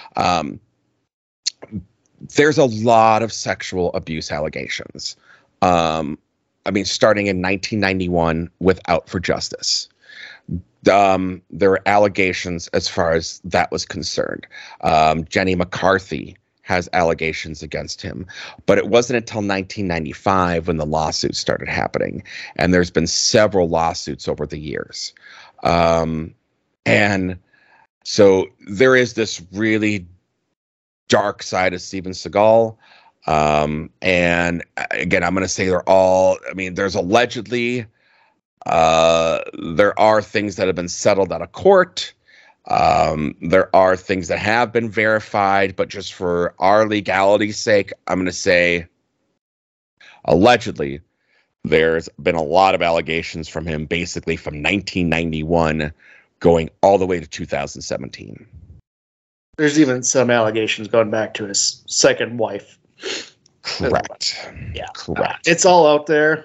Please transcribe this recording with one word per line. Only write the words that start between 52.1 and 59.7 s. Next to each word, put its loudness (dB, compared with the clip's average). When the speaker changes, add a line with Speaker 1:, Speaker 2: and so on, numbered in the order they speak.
Speaker 1:
been 0
a -2
lot 4
of 0
allegations -2
from -10
him -6
basically -6
from -10
nineteen -2
ninety-one -2
going 2
all 6
the 0
way -2
to -12
two -12
thousand -8
seventeen. -12
Speaker 2:
There's 2